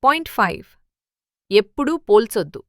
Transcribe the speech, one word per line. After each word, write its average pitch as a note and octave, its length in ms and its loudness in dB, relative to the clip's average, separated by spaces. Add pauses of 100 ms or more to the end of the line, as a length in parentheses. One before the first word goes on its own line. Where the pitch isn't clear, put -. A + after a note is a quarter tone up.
పాయింట్ D4+ 240 0
ఫైవ్, - 360 -4 (840)
ఎప్పుడూ B3 460 0
పోల్చొద్దు. G#3 720 0